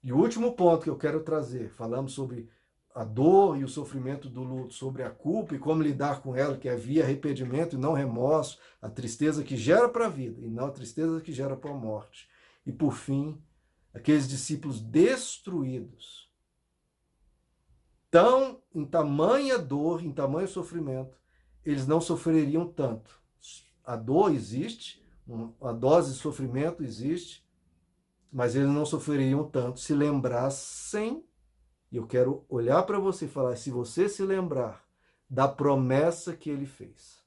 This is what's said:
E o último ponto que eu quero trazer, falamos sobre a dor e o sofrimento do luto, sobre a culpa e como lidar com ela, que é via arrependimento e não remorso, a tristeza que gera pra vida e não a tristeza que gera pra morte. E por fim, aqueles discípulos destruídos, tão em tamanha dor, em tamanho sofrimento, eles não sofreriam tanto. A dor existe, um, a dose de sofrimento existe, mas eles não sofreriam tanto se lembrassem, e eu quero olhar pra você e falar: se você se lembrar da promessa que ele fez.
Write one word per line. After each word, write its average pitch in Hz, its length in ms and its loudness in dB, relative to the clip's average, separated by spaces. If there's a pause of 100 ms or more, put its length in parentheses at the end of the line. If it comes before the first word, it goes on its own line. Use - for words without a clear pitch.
E 127 120 -8
o 135 40 4
último 226 360 2
ponto 170 300 4
que 160 60 -2
eu 135 80 -4
quero 151 240 0
trazer, 131 480 -4
falamos 123 440 -6
sobre 120 360 -8 (460)
a 120 80 -6
dor 147 560 6
e 135 40 -2
o 131 40 -4
sofrimento 135 600 -8
do 123 140 -10
luto, 127 320 -8
sobre 131 300 -8
a 113 60 -6
culpa 175 440 -4
e 135 60 -6
como 156 240 2
lidar 139 380 0
com 131 140 -6
ela, 135 220 0
que 135 120 -6
é 123 60 0
via 131 280 0
arrependimento 139 720 -2
e 127 40 -4
não 147 140 0
remorso, 135 640 2 (240)
a 110 80 -10
tristeza 147 540 -2
que 135 120 -4
gera 165 320 6
pra 240 200 0
vida 123 340 -8
e 113 80 -10
não 120 180 -4
a 139 40 -6
tristeza 160 500 -4
que 160 120 -12
gera 135 220 -4
pra 143 180 -12
morte. 107 560 -10 (360)
E 127 60 -8
por 143 220 0
fim, 143 480 -4 (520)
aqueles 139 340 2
discípulos 135 520 -6
destruídos, 147 1500 -2 (1800)
tão 254 500 6 (120)
em 151 120 -4
tamanha 170 720 2
dor, 160 460 -2
em 143 100 -6
tamanho 147 340 -2
sofrimento, 131 680 -8 (480)
eles 139 200 -2
não 151 140 4
sofreriam 160 680 2
tanto. 120 520 -6 (640)
A 120 120 -8
dor 147 380 4
existe, 127 720 -6 (220)
um, 113 240 -10 (100)
a 127 100 -4
dose 135 420 4
de - 60 -12
sofrimento 143 640 -4
existe, 131 640 -6 (840)
mas 123 240 0
eles 139 140 4
não 147 160 2
sofreriam 147 640 0
tanto 127 300 -2
se - 160 -2
lembrassem, 143 1300 -2 (680)
e 123 60 -6
eu 113 80 -6
quero 127 420 2
olhar 135 360 2
pra 202 160 -2
você 190 260 -2
e 139 40 -8
falar: 127 260 -2
se 131 160 -10
você 123 360 0
se 202 140 -6
lembrar 160 680 -4 (400)
da 131 200 2
promessa 143 880 2
que - 160 -10
ele 139 160 -6
fez. - 600 -20